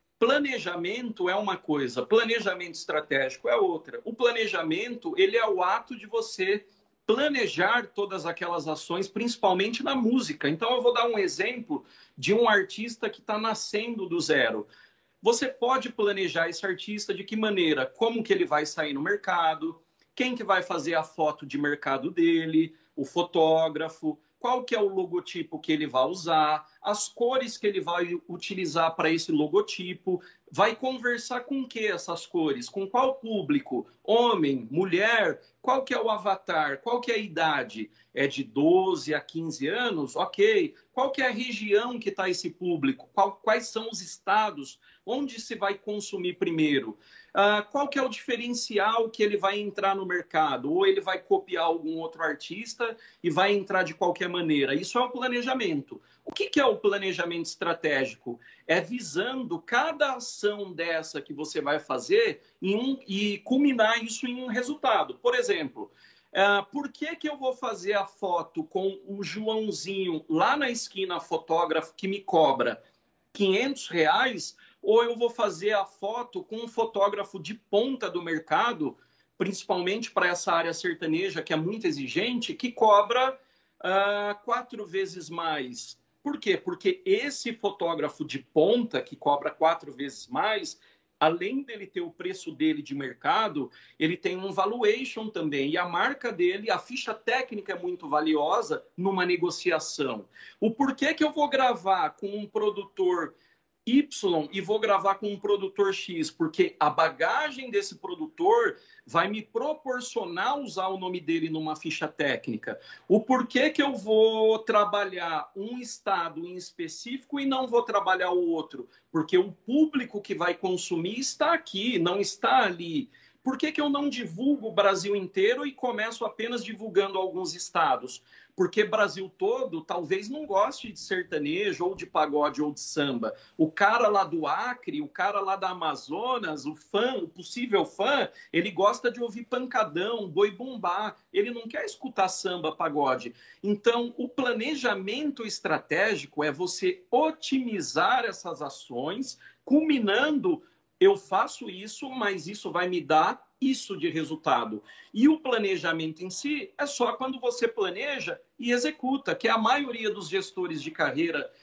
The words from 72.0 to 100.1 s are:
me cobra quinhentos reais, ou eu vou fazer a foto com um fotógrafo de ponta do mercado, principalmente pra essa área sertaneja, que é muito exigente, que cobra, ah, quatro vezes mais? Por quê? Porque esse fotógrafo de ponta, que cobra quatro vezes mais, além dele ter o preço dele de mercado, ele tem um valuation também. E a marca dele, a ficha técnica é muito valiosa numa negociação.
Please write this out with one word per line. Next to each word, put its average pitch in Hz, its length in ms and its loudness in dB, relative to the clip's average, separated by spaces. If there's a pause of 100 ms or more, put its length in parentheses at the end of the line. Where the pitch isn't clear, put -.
me 196 140 -2
cobra 135 640 4 (500)
quinhentos 208 560 0
reais, 185 680 2 (260)
ou 220 220 6
eu 233 120 -2
vou 233 140 2
fazer 202 420 0
a 196 120 2
foto 220 580 -6
com 220 140 -10
um 233 120 -8
fotógrafo 208 680 0
de 170 160 -10
ponta 240 560 0
do 175 120 -4
mercado, 160 760 -2 (400)
principalmente 190 720 -2
pra 180 180 2
essa 175 240 0
área 165 200 2
sertaneja, 165 720 -2
que - 100 -4
é 156 40 2
muito 190 300 -2
exigente, 170 680 -2
que 240 180 -4
cobra, 233 640 4 (420)
ah, 202 640 0
quatro 240 420 -4
vezes 180 420 -6
mais? 151 720 -6 (240)
Por 294 160 -4
quê? 294 180 2
Porque 185 480 -2
esse 233 500 0
fotógrafo 165 680 -2
de 135 160 -8
ponta, 196 600 2
que - 160 -12
cobra 143 340 2
quatro 160 420 0
vezes 135 340 -10
mais, 185 520 -2 (400)
além 180 440 2
dele 214 240 -12
ter 180 160 -6
o 170 80 -8
preço 180 420 -8
dele 147 300 2
de 139 120 -8
mercado, 143 760 -2 (280)
ele 160 200 0
tem 180 180 -2
um 190 160 -6
valuation 220 760 0
também. 147 420 -2
E 170 80 2
a 180 80 0
marca 226 440 0
dele, 196 400 0
a 180 80 2
ficha 240 360 -6
técnica 226 580 -2
é 175 60 -4
muito 175 300 -6
valiosa 156 760 2 (120)
numa 185 280 0
negociação. 160 1040 0 (320)